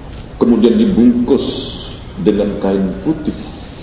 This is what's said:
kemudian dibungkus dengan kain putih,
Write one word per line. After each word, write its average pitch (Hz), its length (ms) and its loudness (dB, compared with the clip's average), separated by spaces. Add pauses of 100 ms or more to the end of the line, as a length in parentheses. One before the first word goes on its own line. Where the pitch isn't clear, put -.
(380)
kemudian 113 400 4
dibungkus 117 680 4 (760)
dengan 101 400 2
kain 98 400 0
putih, - 320 -4 (500)